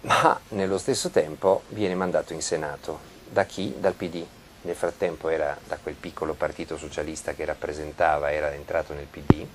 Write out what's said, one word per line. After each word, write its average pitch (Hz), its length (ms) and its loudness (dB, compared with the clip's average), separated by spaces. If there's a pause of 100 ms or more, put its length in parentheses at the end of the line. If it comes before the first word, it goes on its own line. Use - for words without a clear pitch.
Ma - 380 6 (100)
nello 95 300 2
stesso 135 320 0
tempo 82 580 4
viene 101 240 0
mandato 85 400 0
in 78 80 -6
Senato. 78 580 -4 (300)
Da 98 160 4
chi? - 320 -4
Dal 92 160 4
P 92 160 -4
D. 85 160 -6 (360)
Nel 87 140 -4
frattempo 82 540 -2
era 76 260 0 (120)
da - 100 -4
quel 78 180 -8
piccolo 80 380 -6
partito 80 440 -4
socialista 76 560 -6
che 78 120 -4
rappresentava, 76 880 0
era 76 220 0
entrato 76 400 -4
nel 73 120 -8
P 73 180 -14
D 78 320 0